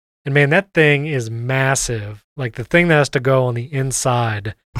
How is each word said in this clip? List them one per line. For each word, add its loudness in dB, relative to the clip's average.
And -4
man, 4
that 0
thing 2
is -4
massive. -4
Like, -8
the -10
thing 2
that 4
has 4
to -2
go 2
on -2
the -8
inside -2